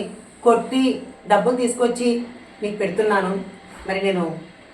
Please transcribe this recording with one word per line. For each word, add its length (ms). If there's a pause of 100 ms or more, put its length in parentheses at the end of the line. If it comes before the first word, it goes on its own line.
(440)
కొట్టి 400 (440)
డబ్బులు 280
తీసుకొచ్చి 540 (520)
నీకు 160
పెడుతున్నాను, 540 (560)
మరి 160
నేను 220 (480)